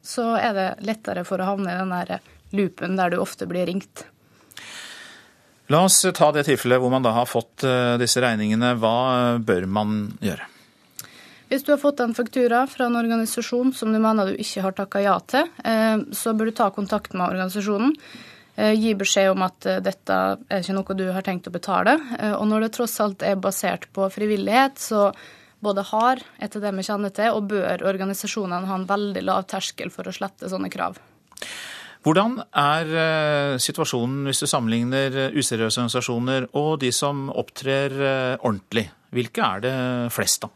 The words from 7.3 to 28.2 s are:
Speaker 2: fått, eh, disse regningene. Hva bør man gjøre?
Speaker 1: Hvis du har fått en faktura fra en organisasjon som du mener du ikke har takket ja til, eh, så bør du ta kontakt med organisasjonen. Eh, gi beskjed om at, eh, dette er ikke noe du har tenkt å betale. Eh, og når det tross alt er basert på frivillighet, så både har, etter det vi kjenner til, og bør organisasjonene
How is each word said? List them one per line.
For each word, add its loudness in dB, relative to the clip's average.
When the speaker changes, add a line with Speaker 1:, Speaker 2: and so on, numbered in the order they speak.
Speaker 2:
fått, -2
eh, 2
disse 2
regningene. 2
Hva 2
bør 0
man -2
gjøre? -4
Speaker 1:
Hvis -2
du 4
har 2
fått 2
en 0
faktura 2
fra -2
en 0
organisasjon 0
som 0
du 2
mener 4
du -4
ikke -6
har 0
takket -2
ja 4
til, 2
eh, 2
så -2
bør 0
du -4
ta 4
kontakt -4
med 0
organisasjonen. 0
Eh, 4
gi 2
beskjed 4
om 2
at, -6
eh, 0
dette -4
er 0
ikke -4
noe -2
du -2
har -2
tenkt -4
å -10
betale. 2
Eh, -2
og 0
når 2
det -4
tross -4
alt -4
er 0
basert -4
på -2
frivillighet, 0
så 2
både 0
har, 2
etter -6
det 0
vi -4
kjenner -2
til, 2
og -2
bør 0
organisasjonene -4